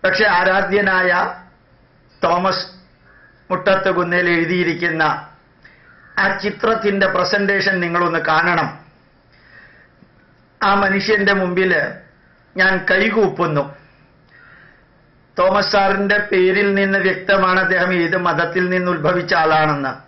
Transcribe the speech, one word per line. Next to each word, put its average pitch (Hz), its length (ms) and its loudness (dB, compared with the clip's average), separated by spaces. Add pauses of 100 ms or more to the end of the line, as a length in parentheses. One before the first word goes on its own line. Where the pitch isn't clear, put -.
പക്ഷെ 190 220 0 (120)
ആരാധ്യനായ 190 720 2 (1080)
തോമസ് 180 440 0 (840)
മുട്ടത്തുകുന്നേൽ 180 880 0
എഴുതിയിരിക്കുന്ന 165 680 -2 (1160)
ആ 196 40 0 (180)
ചിത്രത്തിന്റെ 208 720 -2
പ്രസന്റേഷൻ 196 680 0
നിങ്ങളൊന്ന് 170 380 -2 (100)
കാണണം. 160 380 0 (1900)
ആ 196 100 2 (120)
മനുഷ്യന്റെ 196 580 0
മുമ്പില് 180 400 0 (760)
ഞാൻ 185 180 2 (160)
കൈകൂപ്പുന്നു. 185 760 0 (1700)
തോമസ് 190 360 2
സാറിന്റെ 196 440 2 (140)
പേരിൽ 185 360 2 (120)
നിന്ന് 196 260 0
വ്യക്തമാണ് 190 600 0
അദ്ദേഹം 185 260 0 (120)
ഏത് 170 140 -2 (100)
മതത്തിൽ 170 360 -2 (100)
നിന്ന് 180 200 -2
ഉത്ഭവിച്ച 170 380 -2 (120)
ആളാണെന്ന്. 151 500 0 (140)